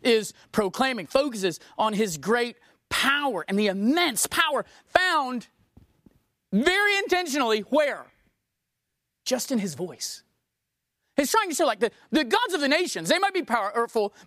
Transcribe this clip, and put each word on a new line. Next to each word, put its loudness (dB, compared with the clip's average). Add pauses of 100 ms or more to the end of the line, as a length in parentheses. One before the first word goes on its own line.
is 2 (180)
proclaiming, -2
focuses 0 (180)
on 0
his -2
great -2 (320)
power 0
and 0
the 2
immense 0
power 0 (200)
found 2 (1040)
very 4
intentionally 0
where? -2 (1120)
Just -2
in 0
his -6
voice. -12 (920)
He's 0
trying 2
to -4
show, 2
like, 0
the, 0 (200)
the 2
gods 0
of -2
the 0
nations, 0
they 4
might -2
be -2
powerful -2 (140)